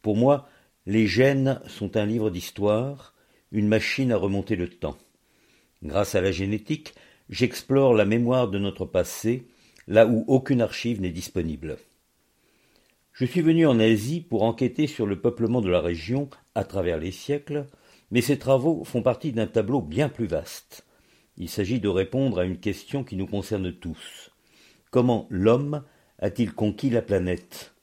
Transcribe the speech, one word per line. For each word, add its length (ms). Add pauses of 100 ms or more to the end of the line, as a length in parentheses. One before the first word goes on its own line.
Pour 160
moi, 320 (360)
les 200
gènes 600
sont 320
un 80
livre 240
d'histoire, 840 (380)
une 160
machine 420
à 60
remonter 400
le 140
temps. 260 (840)
Grâce 320
à 80
la 100
génétique, 640 (340)
j'explore 640
la 140
mémoire 420
de 100
notre 280
passé, 600 (400)
là 200
où 220
aucune 340
archive 400
n'est 80
disponible. 640 (1400)
Je 140
suis 160
venu 240
en 120
Asie 440
pour 220
enquêter 420
sur 180
le 160
peuplement 400
de 80
la 140
région 480 (240)
à 100
travers 320
les 160
siècles, 540 (440)
mais 120
ces 160
travaux 460
font 180
partie 300
d'un 140
tableau 360
bien 260
plus 180
vaste. 600 (500)
Il 140
s'agit 300
de 80
répondre 500
à 80
une 140
question 440
qui 120
nous 100
concerne 480
tous. 560 (600)
Comment 380
l'homme 560 (340)
a-t-il 360
conquis 340
la 140
planète ? 800